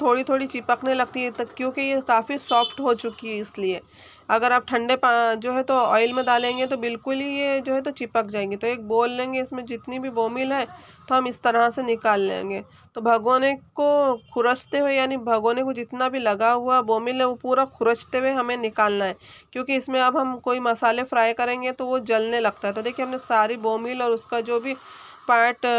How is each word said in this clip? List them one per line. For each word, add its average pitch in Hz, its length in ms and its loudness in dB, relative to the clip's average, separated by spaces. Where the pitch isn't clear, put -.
थोड़ी 254 220 2
थोड़ी 269 240 0
चिपकने 247 460 -2
लगती 254 280 -2
है, 247 100 -4
तब 233 240 -8
क्योंकि 262 260 -4
ये 269 260 0
काफ़ी 240 320 2
सॉफ्ट 240 400 0
हो 247 160 2
चुकी 226 320 -10
है, 214 100 -6
इसलिए। 190 420 -4
अगर 226 220 4
आप 247 140 4
ठंडे 240 300 0
पा-, 233 380 2
जो 226 180 -4
है 262 100 0
तो 262 120 0
ऑयल 233 380 4
में 254 140 -2
डालेंगे 247 400 2
तो 262 120 -4
बिल्कुल 233 360 -4
ही 277 160 -4
ये 277 300 -2
जो 262 140 -4
है 269 80 0
तो 294 100 -4
चिपक 233 360 -2
जाएंगी। 202 280 -4
तो 214 100 -6
एक 233 220 -4
बोल 233 220 2
लेंगे, 254 320 -4
इसमें 254 240 -8
जितनी 247 320 -8
भी 262 140 -6
बोमिल 240 400 -2
है 262 140 -2
तो 262 60 2
हम 254 120 2
इस 247 160 -8
तरह 233 280 4
से 262 120 -4
निकाल 226 400 0
लेंगे। 190 400 -4
तो 233 60 -8
भगोने 247 520 2
को 285 420 2
खुरचते 247 460 0
हुए, 285 160 2
यानी 262 240 0
भगोने 233 460 0
को 262 80 -2
जितना 247 360 -4
भी 262 100 -4
लगा 220 340 2
हुआ 247 300 2
बोमिल 226 340 0
है 262 100 2
वो 254 100 -2
पूरा 254 300 2
खुरचते 233 520 -2
हुए 262 140 2
हमें 247 240 -2
निकालना 208 480 0
है, 185 100 -2
क्योंकि 254 240 -2
इसमें 262 240 -2
अब 254 160 4
हम 262 220 -2
कोई 247 220 -2
मसाले 240 440 2
फ्राई 233 300 2
करेंगे 247 380 -2
तो 254 140 -8
वो 254 140 0
जलने 226 400 0
लगता 208 280 -2
है। 196 60 -4
तो 220 80 -6
देखिए 247 220 -4
हमने 254 160 -6
सारी 220 380 0
बोमिल 226 440 -4
और 240 100 0
उसका 226 300 -4
जो 233 180 -2
भी 262 140 -6
पार्ट 240 380 2